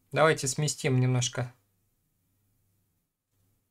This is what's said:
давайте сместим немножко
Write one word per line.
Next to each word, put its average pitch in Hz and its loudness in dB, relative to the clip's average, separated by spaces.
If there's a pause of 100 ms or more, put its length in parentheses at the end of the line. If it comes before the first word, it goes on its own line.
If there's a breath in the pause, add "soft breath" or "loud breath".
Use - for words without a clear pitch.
(120)
давайте 143 2
сместим 135 -2
немножко 123 -2 (2250)